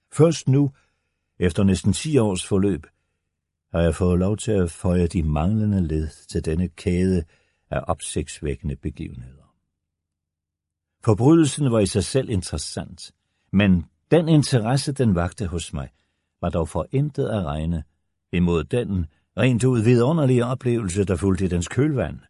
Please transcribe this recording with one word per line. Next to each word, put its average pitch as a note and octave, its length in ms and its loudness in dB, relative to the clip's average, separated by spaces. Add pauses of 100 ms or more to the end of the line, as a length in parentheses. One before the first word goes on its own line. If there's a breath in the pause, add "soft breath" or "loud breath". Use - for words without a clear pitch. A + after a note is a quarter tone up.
(120)
Først D#3 360 2
nu, C#3 220 2 (680)
efter F2+ 260 2
næsten G2 280 2
ti D3+ 260 0
års G2+ 280 0
forløb, F#2+ 400 -2 (840)
har E2+ 80 0
jeg E2 140 2
fået F2+ 240 2
lov G2 180 0
til A2 160 -4
at F#2 180 0
føje F2+ 360 0
de E2 160 -2
manglende F#2 680 0
led D#2 200 -4 (200)
til E2 160 -6
denne E2+ 240 -2
kæde F2+ 560 0 (460)
af C#2+ 160 -4
opsigtsvækkende D2 880 -6
begivenheder. C2+ 800 -14 (1500)
Forbrydelsen C3+ 680 4
var A2 80 4
i G2 60 4
sig F#2+ 180 0
selv - 260 -2
interessant, - 840 -8 (400)
men F#2+ 340 4 (240)
den D#3 180 4
interesse, C3+ 640 2
den A#2 220 0
vakte F2 320 -2
hos E2 260 -8
mig, C2+ 160 -8 (520)
var E2+ 100 -2
dog E2 180 -2
for D#2+ 220 -4
intet C#3 380 -2
at G#2 160 -4
regne D#2+ 400 -4 (480)
imod F2 320 2
den F#2+ 420 -4 (320)
rent B2 260 2
ud B2+ 160 2
vidunderlige B2 640 2
oplevelse, A#2 600 -2
der F#2 120 0
fulgte F#2+ 280 0
i F2+ 40 2
dens E2+ 200 -2
kølvand. A#2+ 500 -2 (120)